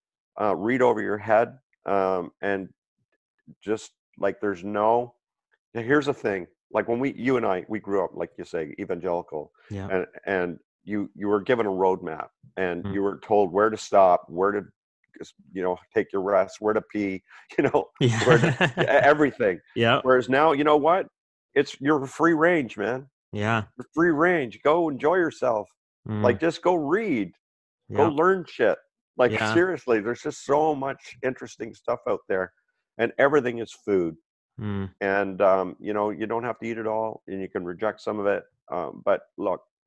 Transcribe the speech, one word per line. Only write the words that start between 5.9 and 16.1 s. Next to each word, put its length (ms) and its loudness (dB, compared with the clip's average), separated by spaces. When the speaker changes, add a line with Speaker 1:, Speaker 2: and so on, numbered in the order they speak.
Speaker 1:
the 60 0
thing. 340 -4
Like, 160 -2
when 120 -2
we, 140 -2
you 240 0
and 80 0
I, 220 -2
we 120 -6
grew 240 -2
up, 100 -4
like 240 -8
you 80 -12
say, 340 -6
evangelical, 720 -6
Speaker 2:
Yeah. 200 -10
Speaker 1:
and, 180 -2
and 340 -2
you, 320 -6
you 120 -6
were 140 2
given 240 0
a 60 0
roadmap, 560 -2
and 260 -4
Speaker 2:
Mm. 100 -6
Speaker 1:
you 80 -2
were 180 -2
told 320 2
where 180 4
to 80 -6
stop, 500 4
where 240 0
to, 120 -4
you 120 -8
know, 140 -2
take 180 0